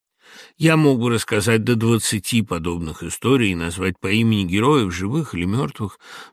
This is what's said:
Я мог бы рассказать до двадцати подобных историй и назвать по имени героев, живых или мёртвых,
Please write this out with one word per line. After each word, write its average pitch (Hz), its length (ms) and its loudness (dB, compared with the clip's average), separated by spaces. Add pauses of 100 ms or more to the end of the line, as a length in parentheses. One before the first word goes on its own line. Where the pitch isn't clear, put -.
(580)
Я 160 200 4
мог 139 220 4
бы 120 100 0
рассказать 110 560 0
до 120 100 2
двадцати 113 680 0
подобных 85 600 -6
историй 110 480 0
и 90 40 -2
назвать 85 440 -4
по 95 100 -4
имени 110 360 2
героев, 107 480 2
живых 107 420 -4
или 85 80 -4
мёртвых, 110 560 -4 (340)